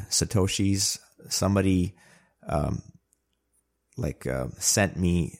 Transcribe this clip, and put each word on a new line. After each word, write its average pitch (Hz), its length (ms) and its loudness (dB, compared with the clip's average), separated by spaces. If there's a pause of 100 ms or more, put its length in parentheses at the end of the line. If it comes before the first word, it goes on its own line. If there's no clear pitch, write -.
Satoshis. 98 880 0 (300)
Somebody, 95 640 2 (500)
um, 73 360 -2 (1120)
like, 76 320 -6
uh, 64 200 -4 (100)
sent - 400 0
me 87 420 0